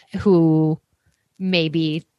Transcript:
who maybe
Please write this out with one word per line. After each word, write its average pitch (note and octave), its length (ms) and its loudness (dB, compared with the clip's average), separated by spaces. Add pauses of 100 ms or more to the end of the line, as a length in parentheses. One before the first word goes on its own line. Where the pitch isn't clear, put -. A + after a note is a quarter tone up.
(200)
who D#3+ 580 2 (600)
maybe E3 680 -2 (140)